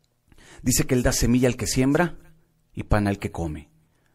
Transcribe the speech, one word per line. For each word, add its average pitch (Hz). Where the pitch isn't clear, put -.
dice -
que 131
Él 123
da 131
semilla 123
al 120
que 101
siembra 147
y -
pan 104
al 98
que -
come. 78